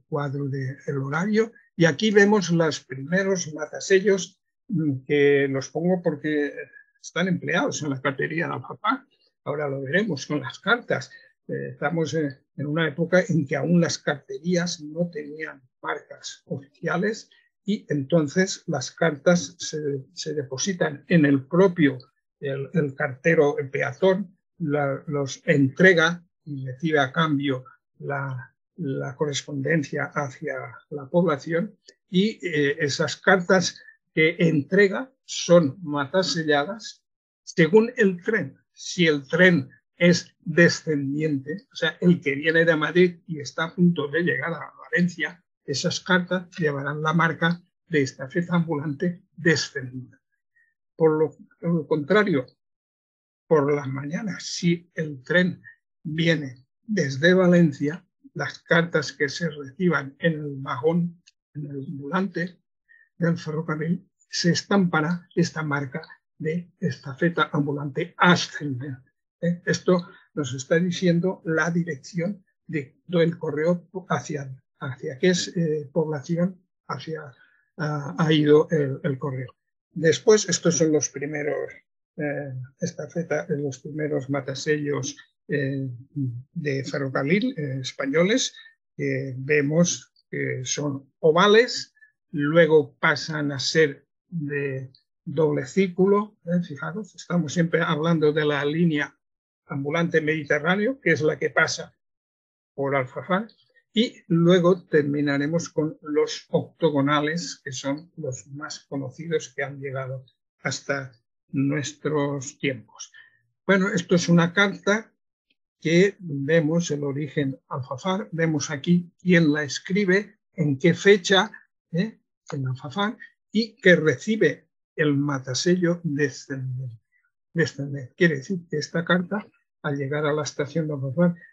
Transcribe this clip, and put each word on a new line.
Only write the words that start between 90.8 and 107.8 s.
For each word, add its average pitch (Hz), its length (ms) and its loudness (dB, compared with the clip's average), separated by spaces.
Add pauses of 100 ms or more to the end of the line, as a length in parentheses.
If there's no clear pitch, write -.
ovales, 202 720 4 (360)
luego 151 680 4
pasan 151 540 -2
a 135 60 -8
ser 147 480 0 (220)
de 143 640 -6 (320)
doble 147 400 0
círculo, 196 800 0
¿eh? 175 180 0
Fijaros, 160 520 -10
estamos 165 400 -2
siempre 165 260 2
hablando 160 520 2
de 156 120 0
la 147 200 2
línea 151 540 0 (460)
ambulante 160 560 0
mediterráneo, 156 800 0
que 170 120 2
es 147 100 0
la 151 160 0
que 156 100 -2
pasa - 460 0 (800)
por 139 200 -2
Alfafar, 180 540 -2 (460)
y 220 220 0 (100)
luego 175 600 4
terminaremos 147 840 0
con 156 320 -2
los 151 480 -2
octogonales, 147 1160 0
que 139 80 -12
son 143 440 -8